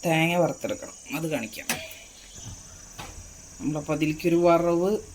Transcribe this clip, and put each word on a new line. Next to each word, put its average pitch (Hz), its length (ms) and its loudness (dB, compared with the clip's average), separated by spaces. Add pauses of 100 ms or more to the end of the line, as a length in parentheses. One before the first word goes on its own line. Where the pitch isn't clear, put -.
തേങ്ങ 165 400 4
വറുത്തെടുക്കണം, - 520 -4 (220)
അത് 160 160 -4
കാണിക്കാം. 110 340 -8 (1900)
നമ്മളപ്പോൾ 151 380 -2
അതിലേക്കൊരു 160 400 2 (100)
വറവ് 170 440 4 (220)